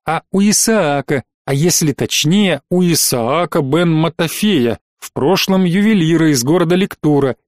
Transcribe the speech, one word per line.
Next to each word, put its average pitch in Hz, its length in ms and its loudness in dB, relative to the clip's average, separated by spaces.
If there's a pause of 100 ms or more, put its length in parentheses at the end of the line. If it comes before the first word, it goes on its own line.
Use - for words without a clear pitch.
а 160 240 -4
у 190 100 0
Исаака, 165 800 0 (220)
а 143 80 -4
если 151 380 0
точнее, 165 720 0 (100)
у 180 100 2
Исаака 160 800 0
бен 160 320 0
Матафея, 160 840 -2 (180)
в - 160 -20
прошлом 190 520 0
ювелира 170 680 2
из 127 120 0
города 165 320 0
Лектура, 147 600 0 (120)